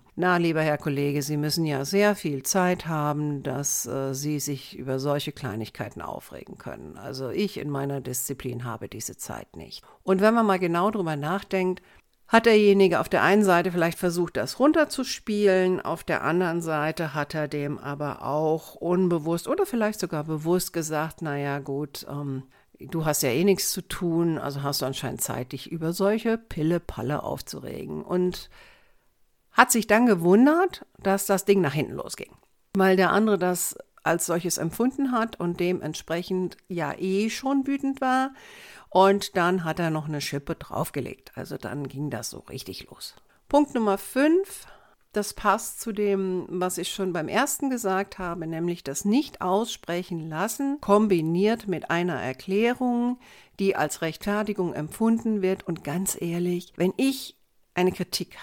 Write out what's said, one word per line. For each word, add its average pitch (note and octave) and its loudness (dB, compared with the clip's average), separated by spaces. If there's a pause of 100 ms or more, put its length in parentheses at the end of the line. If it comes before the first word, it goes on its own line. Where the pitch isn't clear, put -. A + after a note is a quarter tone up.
(160)
„Na, F3+ 2
lieber E3 2
Herr D3+ 2
Kollege, C#3+ 0
Sie D3 -2
müssen D3+ 0
ja C#3 -2
sehr G3+ 4
viel C#3+ -4
Zeit F3+ 0
haben, D3 0
dass, C#3 -4
äh, C3+ -4
Sie D3 -2
sich C#3 -8
über C3 -4
solche C#3+ -2
Kleinigkeiten G#2+ -8
aufregen - -12
können. - -14
Also B2+ -8
ich - -2
in D3 -6
meiner C#3 -4
Disziplin B2+ -8
habe A2 -10
diese A2 -12
Zeit - -12
nicht.“ - -16 (180)
Und F#3+ 2
wenn G#3+ 6
man A#3 4
mal F#3+ 4
genau F3 0
drüber F3+ -2
nachdenkt, F#3 -2 (440)
hat A3+ 6
derjenige G3 8
auf - -4
der E3+ 2
einen F#3+ 6
Seite F3 4
vielleicht E3+ 0
versucht, F3 -2
das A#2+ -4
runterzuspielen, G#3 2
auf D3+ -6
der D3+ -2
anderen E3+ 0
Seite D#3 -2
hat D3 -4
er D3+ -2
dem C#3+ -4
aber C#3+ -8
auch D#3 0
unbewusst E3+ 0
oder F4+ 2
vielleicht G#3+ -2
sogar D#3+ -4
bewusst D#3+ 0
gesagt, D#3 -4
„Na D3 -4
ja, C#3+ -2
gut, C#3 -6
ähm, C#3 -6 (380)
du D#3+ -4
hast D3+ 2
ja C#3+ 2
eh C3 2
nichts F#3+ 4
zu - -6
tun, E3+ 0
also C#3 -4
hast C#3+ -2
du C3 0
anscheinend C3+ -6
Zeit, B2+ -4
dich - -12
über D#3+ -2
solche A3 2
Pille-Palle D3+ -2
aufzuregen.“ - -8
Und F3+ -2 (1000)
hat B3 6
sich A3+ 2
dann A3+ 6
gewundert, A#3 4 (100)
dass G3 0
das G3 0
Ding G3+ 6
nach C#3+ 2
hinten C#3+ -2
losging, - -10 (420)
weil F#3+ 6
der F#3 6
andere G#3 4
das F3+ -2 (260)
als E3+ 0
solches E3+ -2
empfunden B3+ -2
hat A3+ -2
und F3 -2
dementsprechend F3 -4 (100)
ja E3 -4
eh G3 0
schon C4+ -2
wütend C#4 -4
war. C4 0 (560)
Und G3 4
dann F3+ 2
hat D#3+ -2
er E3+ 0
noch D#3 -2
eine D3+ -4
Schippe C#3+ -6
draufgelegt. - -6
Also - -8
dann C#3 -8
ging C3+ -6
das A2 -6
so - -12
richtig - -14
los. - -18 (340)
Punkt C#4+ 4
Nummer G#3 2
fünf, D#4+ 0 (440)
das G#3 -4
passt - -2
zu A#3 -6
dem, G3 -2
was F3+ -2
ich - -6
schon F#3+ -2
beim D#3 -4
ersten C4+ 0
gesagt G3 -2
habe, E3+ -6
nämlich E3+ -4
das - -6
Nicht-Aussprechen-Lassen G3 -2
kombiniert G3+ 4
mit F3 -2
einer E3+ 0
Erklärung, A#3+ 0 (400)
die G3 2
als - -2
Rechtfertigung G3+ -2
empfunden A3 0
wird. F#3 0
Und E3 -6
ganz F3+ -4
ehrlich, F3 -2
wenn F3+ 2
ich C4+ -2 (360)
eine F3+ 2
Kritik - -6